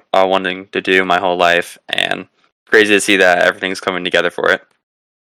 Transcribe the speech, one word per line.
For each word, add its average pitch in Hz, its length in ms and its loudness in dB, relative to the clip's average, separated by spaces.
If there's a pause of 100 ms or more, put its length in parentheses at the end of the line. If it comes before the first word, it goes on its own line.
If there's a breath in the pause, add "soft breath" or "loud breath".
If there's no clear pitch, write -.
(140)
uh, 95 160 2
wanting 95 380 -4
to 90 140 -6
do 95 220 0
my 90 160 0
whole 90 180 -2
life, 87 400 0 (120)
and 50 380 -4 (400)
crazy 104 260 4
to 98 80 2
see 101 160 0
that 90 300 4
everything's 92 320 -4
coming 92 240 -6
together 85 260 0
for 87 220 -2
it. 95 100 -2 (720)